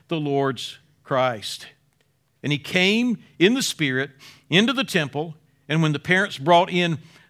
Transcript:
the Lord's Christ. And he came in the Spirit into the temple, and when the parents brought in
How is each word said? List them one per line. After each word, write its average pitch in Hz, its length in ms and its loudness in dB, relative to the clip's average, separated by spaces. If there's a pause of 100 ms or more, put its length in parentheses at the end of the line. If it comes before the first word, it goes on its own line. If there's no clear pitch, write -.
the 165 120 -4
Lord's 139 580 -2 (260)
Christ. 127 640 -2 (760)
And 147 100 -2
he 147 60 0
came 208 640 0 (160)
in 196 160 4
the 269 80 0
Spirit 139 480 -2 (400)
into 214 220 4
the 254 120 -2
temple, 156 500 -4 (340)
and 160 140 2
when 156 100 2
the 143 60 -4
parents 185 400 -2
brought 170 320 4
in 175 280 0 (320)